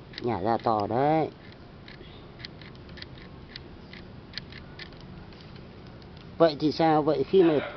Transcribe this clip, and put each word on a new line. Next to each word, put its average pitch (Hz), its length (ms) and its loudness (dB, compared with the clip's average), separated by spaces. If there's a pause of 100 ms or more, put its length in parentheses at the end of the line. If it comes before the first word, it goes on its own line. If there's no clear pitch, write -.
(220)
nhả 117 200 0
ra 110 160 2
to 107 300 2
đấy. 143 420 2 (4000)
Vậy 165 220 8
thì 151 120 4
sao? 156 300 6
Vậy 143 220 2
khi 190 200 8
mà 160 160 6 (180)